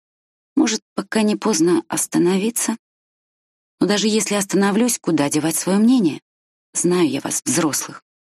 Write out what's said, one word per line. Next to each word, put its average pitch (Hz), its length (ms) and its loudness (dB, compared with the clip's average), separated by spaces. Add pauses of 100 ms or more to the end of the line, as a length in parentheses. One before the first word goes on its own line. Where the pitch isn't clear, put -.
(580)
Может, 220 240 0 (120)
пока 214 280 -4
не 214 160 2
поздно 330 500 0
остановиться? 190 880 -2 (1040)
Но 185 80 0
даже 208 220 0
если 208 260 0
остановлюсь, 202 640 0
куда 143 300 0
девать 156 260 -2
свое 190 220 0
мнение? 220 420 2 (540)
Знаю 175 360 2
я 135 100 -4
вас, - 240 -6
взрослых. - 600 -4 (280)